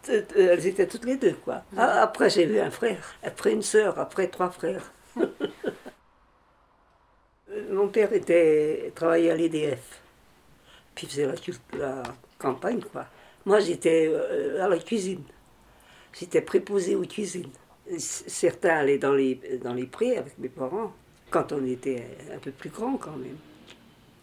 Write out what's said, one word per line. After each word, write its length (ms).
Euh, 140
elles 300
étaient 200
toutes 180
les 120
deux, 180
quoi. 180
A-, 260
après, 280
j'ai 140
eu 160
un 100
frère, 520
après 300
une 100
sœur, 360
après 300
trois 220
frères. 420
<laughs> 40
Mon 180
père 240
était, 840
travaillait 380
à 40
l'E 120
D 280
F. 240
Puis 120
il 40
faisait 160
la 100
cul-, 180
la 260
campagne, 440
quoi. 140
Moi, 140
j'étais, 500
euh, 560
à 40
la 100
cuisine. 460
J'étais 240
préposée 520
aux 100
cuisines. 460
C-, 300
certains 480
allaient 220
dans 160
les, 260
dans 120
les 120
prés 300
avec 220
mes 100
parents, 440
quand 240
on 140
était 400
un 60
peu 140
plus 180
grands, 260
quand 200
même. 200